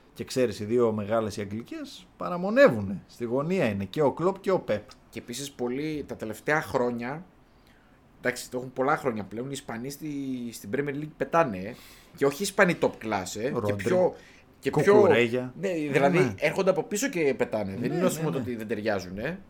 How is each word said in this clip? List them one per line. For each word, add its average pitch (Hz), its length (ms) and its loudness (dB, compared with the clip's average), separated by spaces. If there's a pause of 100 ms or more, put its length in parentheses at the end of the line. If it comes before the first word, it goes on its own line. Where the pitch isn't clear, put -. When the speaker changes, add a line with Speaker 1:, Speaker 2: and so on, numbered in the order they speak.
(140)
Speaker 1:
Και 107 100 -10
ξέρεις, 113 360 0
οι 107 40 -6
δύο 113 280 2
μεγάλες 107 440 -2
οι 110 40 -6
αγγλικές 117 680 -10 (100)
παραμονεύουνε. 180 920 2
Στη - 180 -10
γωνία 143 440 0
είναι 101 160 -2
και 151 180 -2
ο 131 100 6
Κλοπ 185 280 -2
και 202 100 -2
ο 180 100 2
Πεπ. 104 220 -2 (280)
Speaker 2:
Και - 80 -14
επίσης 135 320 -10
πολλοί, 139 580 -4
τα 113 80 -8
τελευταία 147 460 -2
χρόνια, 123 640 -2 (960)
εντάξει, - 320 -4
το 131 80 -8
έχουν 127 140 -8
πολλά 139 240 2
χρόνια 113 280 -2
πλέον, 107 220 -8
οι 139 60 -8
Ισπανοί 123 380 -8
στη, 151 180 -10 (440)
στην - 220 -14
Premier 143 200 -2
League 151 220 -8
πετάνε, 135 420 0
ε. 104 160 -8 (420)
Και 135 100 2
όχι 143 160 0
οι - 20 -2
Ισπανοί 185 360 4
top - 100 2
class, 101 480 -6
ε. 107 40 -4
Και 131 60 -2
Speaker 1:
Ρόντρι. 104 260 0
Speaker 2:
πιο, 160 400 2 (460)
και 135 100 -2
πιο 156 240 6
Speaker 1:
Κουκουρέγια. 127 680 6
Speaker 2:
Ναι, 190 80 -2
Speaker 1:
Ναι, 180 60 -2 (160)
Speaker 2:
δηλαδή 143 280 4
Speaker 1:
ναι. 120 200 2
Speaker 2:
έρχονται 180 320 2
από 156 120 0
πίσω 208 260 -2
και 147 280 2
πετάνε. 104 440 -2
Δεν 127 100 -2
Speaker 1:
Ναι, 156 60 -2
Speaker 2:
είναι 180 80 2
ως 180 100 2
Speaker 1:
ναι, 151 60 -6
Speaker 2:
πούμε 151 120 -2
το 135 60 -4
Speaker 1:
ναι. 123 60 -4
Speaker 2:
ότι 123 120 -6
δεν 107 120 -8
ταιριάζουν, 104 500 -2
ε. 160 200 -6 (120)